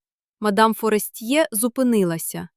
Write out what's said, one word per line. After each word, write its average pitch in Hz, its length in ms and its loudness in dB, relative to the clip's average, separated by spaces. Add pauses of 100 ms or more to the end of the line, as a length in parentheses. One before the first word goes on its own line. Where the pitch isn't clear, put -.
(400)
Мадам 214 340 2
Форестьє 226 800 -2
зупинилася. 202 1040 0